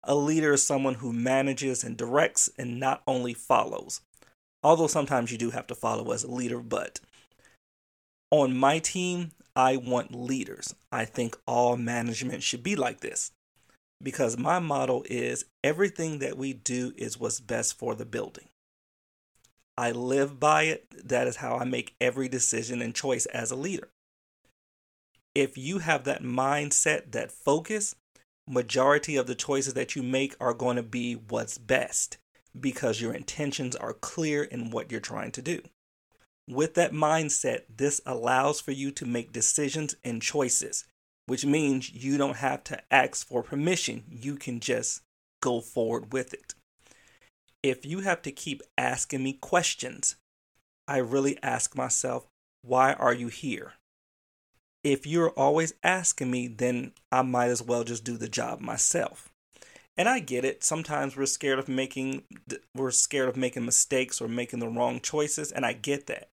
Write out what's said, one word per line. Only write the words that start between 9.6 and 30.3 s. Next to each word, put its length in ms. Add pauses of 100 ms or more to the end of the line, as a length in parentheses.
want 360
leaders. 640 (160)
I 140
think 420
all 300
management 680
should 220
be 100
like 240
this. 320 (720)
Because 340
my 220
motto 500
is 360 (180)
everything 560
that 180
we 160
do 440
is 200
what's 220
best 400
for 160
the 100
building. 440 (1300)
I 140
live 480
by 240
it. 200 (240)
That 200
is 80
how 220
I 60
make 360
every 280
decision 540
and 100
choice 340
as 260
a 40
leader. 340 (1400)
If 240
you 220
have 240
that 180
mindset, 880
that 180
focus, 640 (540)
majority 680
of 100
the 80
choices 400
that 200
you 80
make 380